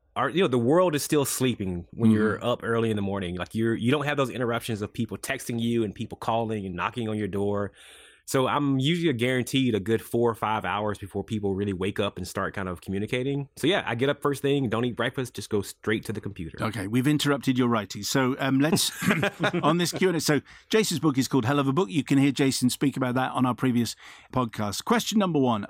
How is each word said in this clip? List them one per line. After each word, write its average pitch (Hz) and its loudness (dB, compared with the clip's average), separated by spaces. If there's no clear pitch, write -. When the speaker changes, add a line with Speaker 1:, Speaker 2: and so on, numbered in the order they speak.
Speaker 1:
are, 127 0
you 156 0
know, 175 2
the 127 2
world 151 4
is 135 -4
still 147 2
sleeping 98 -2
when 113 4
Speaker 2:
Mm-hmm. 110 6
Speaker 1:
you're 107 0
up 120 -2
early 113 0
in 104 0
the 101 -2
morning. 95 -4
Like, 87 -8
you're, 113 0
you 117 2
don't 143 0
have 147 -2
those 135 0
interruptions 117 -4
of 101 -6
people 110 -6
texting 123 -6
you 117 0
and 98 -4
people - -12
calling 110 -2
and 92 -8
knocking 107 -4
on 107 -2
your 104 -2
door. 101 -2
So 131 0
I'm 139 2
usually 165 0
guaranteed 123 0
a 101 0
good 110 0
four 117 0
or 110 -4
five 107 -2
hours 101 -2
before 98 -8
people 101 -2
really 101 -2
wake 95 -4
up 101 -2
and 90 -8
start 95 -4
kind 95 -6
of 90 -8
communicating. 127 -4
So - -2
yeah, 175 2
I 117 -2
get 135 0
up 143 -2
first 143 -2
thing, 139 0
don't 113 0
eat 123 -2
breakfast, 123 -4
just - -12
go 101 0
straight - -4
to 110 -6
the 104 -8
computer. 92 -10
Speaker 2:
Okay, 107 -4
we've 123 2
interrupted 139 2
your 127 4
writing. 107 0
So, 131 2
um, 135 2
let's, 165 2
<laughs> 180 -2
on 160 4
this 175 0
Q 185 2
and 175 0
A. 147 0
So 143 2
Jason's 185 2
book 143 4
is 123 2
called 131 2
Hell 143 2
of 139 2
a 135 4
Book. 190 0
You 147 0
can 139 4
hear 139 6
Jason 131 2
speak 135 0
about 127 0
that 131 0
on 135 0
our 123 2
previous 120 0
podcast. 107 -2
Question 220 0
number 175 2
one 117 2